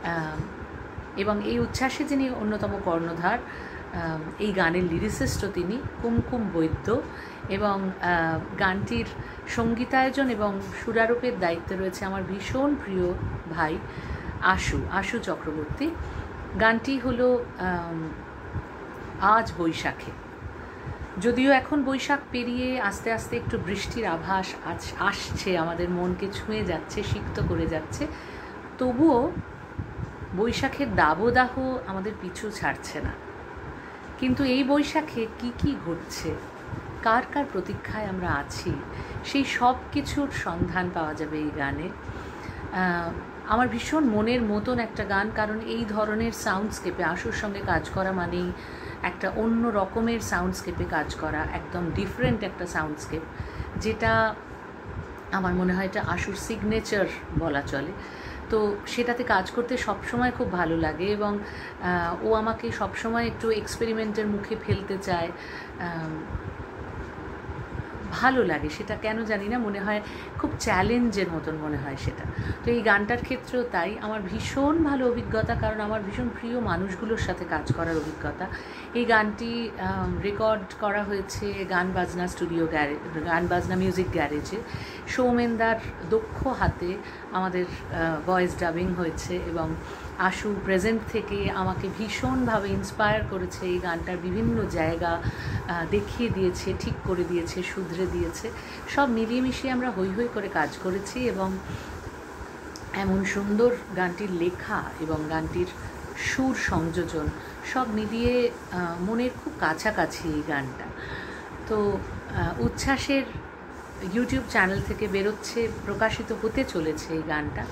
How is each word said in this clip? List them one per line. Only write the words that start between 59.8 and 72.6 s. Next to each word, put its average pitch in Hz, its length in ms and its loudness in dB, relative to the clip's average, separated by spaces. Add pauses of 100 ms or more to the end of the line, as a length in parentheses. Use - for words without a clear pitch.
খুব 202 140 0
ভালো 165 240 2
লাগে 160 280 0
এবং, 208 340 2 (440)
আহ, 175 440 0
ও 220 80 6
আমাকে 226 380 0
সবসময় 226 540 0
একটু 226 240 0
এক্সপেরিমেন্টের 220 760 0
মুখে 208 300 0 (100)
ফেলতে 196 360 0
চায়। 170 300 0 (480)
আম, 160 440 -4 (1900)
ভালো 240 340 4
লাগে, 151 240 2
সেটা 208 280 -4
কেন 220 280 -2
জানি 208 240 0
না, 247 100 0
মনে 208 220 -2
হয় 208 220 0 (360)
খুব - 120 0 (100)
চ্যালেঞ্জের 202 720 4
মতন 156 240 -2
মনে 151 200 -2
হয় 139 280 -2
সেটা। - 200 -2 (400)